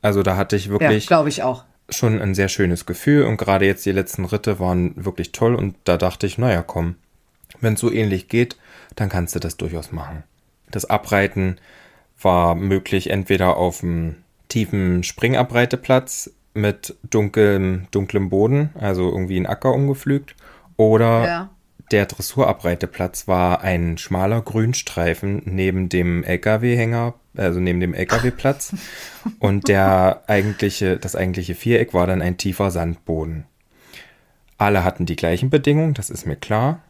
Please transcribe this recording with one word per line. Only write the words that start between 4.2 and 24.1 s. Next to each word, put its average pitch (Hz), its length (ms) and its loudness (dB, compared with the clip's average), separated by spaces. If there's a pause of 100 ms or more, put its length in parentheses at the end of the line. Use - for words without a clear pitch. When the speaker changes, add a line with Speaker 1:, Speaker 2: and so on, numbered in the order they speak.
Speaker 1:
Ritte 104 340 -2
waren 90 360 0
wirklich 87 360 -6
toll 117 240 0
und 98 200 -4 (100)
da 87 120 4
dachte 92 300 -2
ich, 90 100 -6
„Na 120 140 2
ja, 87 100 2
komm, 85 340 -4 (680)
wenn's 110 180 0
so 117 120 0
ähnlich 104 360 0
geht, 120 300 0 (380)
dann 101 140 -2
kannst 87 240 -2
du 90 60 -4
das 85 180 -8
durchaus 80 340 -8
machen.“ 76 300 -10 (480)
Das - 160 -6
Abreiten 98 720 0 (640)
war 87 320 4
möglich 95 560 -2
entweder 95 480 2
auf 87 220 0
dem 82 380 -4 (320)
tiefen 92 540 0
Springabreiteplatz 123 1300 0 (220)
mit 104 440 -2 (120)
dunkelm, 98 840 2
dunklem 98 380 0
Boden, 123 480 2
also 92 320 0
irgendwie 92 300 -2
ein 90 60 0
Acker 127 280 0
umgepflügt, 139 640 -2 (400)
oder 113 500 4
Speaker 2:
Ja. 170 240 -4 (420)
Speaker 1:
der 101 160 4
Dressurabreiteplatz - 1200 -2
war 90 340 2
ein 85 360 -2
schmaler 98 440 -2